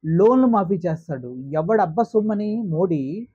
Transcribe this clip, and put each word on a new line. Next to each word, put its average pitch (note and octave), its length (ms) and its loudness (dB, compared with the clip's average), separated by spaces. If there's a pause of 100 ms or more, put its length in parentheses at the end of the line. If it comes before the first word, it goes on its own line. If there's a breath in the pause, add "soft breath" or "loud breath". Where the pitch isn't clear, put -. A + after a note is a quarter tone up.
లోన్లు A3 420 4
మాఫీ G3+ 280 2
చేస్తాడు? D#3 600 -6
ఎవడబ్బ D#3+ 640 0
సొమ్మని G#3+ 600 -2
మోడీ E3+ 720 -2